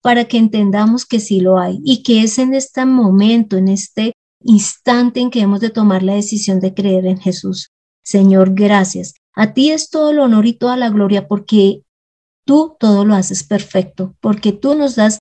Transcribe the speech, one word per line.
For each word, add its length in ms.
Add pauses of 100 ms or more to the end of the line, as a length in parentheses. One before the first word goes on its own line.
Para 240
que 120
entendamos 680
que 140
sí 220
lo 180
hay 240
y 180
que 220
es 160
en 140
este 320
momento, 720
en 100
este 460 (280)
instante 800
en 100
que 120
hemos 180
de 100
tomar 320
la 140
decisión 440
de 140
creer 320
en 140
Jesús. 500 (340)
Señor, 500
gracias. 600 (200)
A 200
ti 160
es 200
todo 220
el 80
honor 280
y 60
toda 240
la 120
gloria 380
porque 560 (600)
tú 340
todo 260
lo 80
haces 300
perfecto, 760
porque 320
tú 200
nos 220
das 260